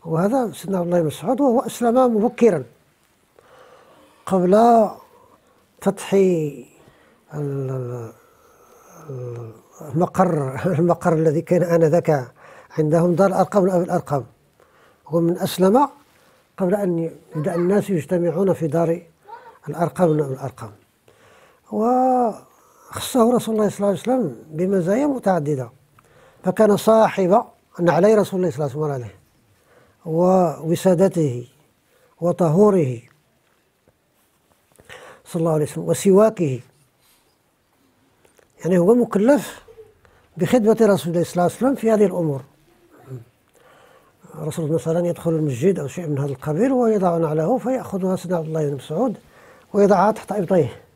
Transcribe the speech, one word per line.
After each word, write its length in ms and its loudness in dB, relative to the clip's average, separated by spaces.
وهذا 480 0
سيدنا 260 -6
عبد 80 -2
الله 140 2
بن 60 0
مسعود 340 -4
وهو 200 2
أسلم 560 0
مبكراً 480 2
قبل 640 4
فتح 340 -4
ال-، 500 0
ال-، 760 -6
المقر، 800 -2
المقر 340 0
الذي 300 2
كان 200 0
آنذاك 720 0
عندهم، 360 2
دار 120 4
الأرقم، 440 0
أبي 140 0
الأرقم. 400 -4
هو 140 -2
من 180 0
أسلم 500 2
قبل 180 -2
أن 360 -4
يبدأ 180 -6
الناس 360 0
يجتمعون 640 -2
في 140 -4
دار 360 -2
الأرقم، 360 -2
الأرقم. 680 -2
وخصه 1600 0
رسول 200 -2
الله 140 0
صلى 100 -6
الله 100 0
عليه 120 -2
وسلم 360 -2
بمزايا 560 0
متعددة، 640 -2
فكان 320 4
صاحب 680 2
نعلي 340 4
رسول 260 0
الله 100 0
صلى 160 -6
الله 260 -6
عليه 120 -8
وسلم 120 -16
ووسادته 1400 0
وطهوره 760 2
صلى 160 -8
الله 120 0
عليه 120 0
وسلم 200 -10
وسواكه، 760 2
يعني 140 2
هو 160 4
مكلف 680 0
بخدمة 440 2
رسول 320 2
الله 120 0
صلى 80 -8
الله 100 0
عليه 140 0
وسلم 180 0
في 160 -2
هذه 160 4
الأمور. 360 -4
الرسول 380 -6
مثلًا 340 -2
يدخل 240 -4
المسجد 480 0
أو 80 -6
شيء 200 -10
من 120 -4
هذا 100 -4
القبيل 440 -2
ويضع 440 2
نعله 420 0
فيأخذها 580 -4
سيدنا 200 -6
عبد 100 -4
الله 220 -4
بن 60 -4
مسعود 420 -4
ويضعها 380 4
تحت 220 -8
إبطيه 440 0